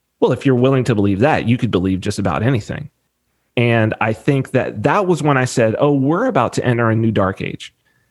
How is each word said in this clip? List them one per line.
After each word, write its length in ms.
Well, 120
if 120
you're 120
willing 300
to 100
believe 240
that, 280
you 80
could 140
believe 320
just 160
about 240
anything. 480
And 460
I 100
think 400
that 300
that 240
was 160
when 160
I 80
said, 320
"Oh, 160
we're 320
about 280
to 120
enter 240
a 60
new 160
dark 320
age." 320